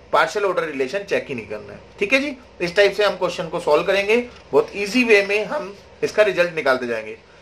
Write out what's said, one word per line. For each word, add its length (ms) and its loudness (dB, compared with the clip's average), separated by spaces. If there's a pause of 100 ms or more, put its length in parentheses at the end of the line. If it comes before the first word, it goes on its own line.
(120)
partial 320 2
order 200 0
relation 360 -4
check 280 -2
ही 60 -6
नहीं 120 -10
करना 260 -12
है। 60 -18 (200)
ठीक 140 -2
है 80 4
जी, 160 -6 (240)
इस 160 -4
type 160 6
से 120 0
हम 120 2
question 320 -4
को 120 -6
solve 240 2
करेंगे, 320 2 (360)
बहुत 220 2
easy 300 -2
वे 220 6
में 180 0
हम 300 -8 (300)
इसका 180 2
result 320 2
निकालते 320 0
जाएंगे। 300 -6 (260)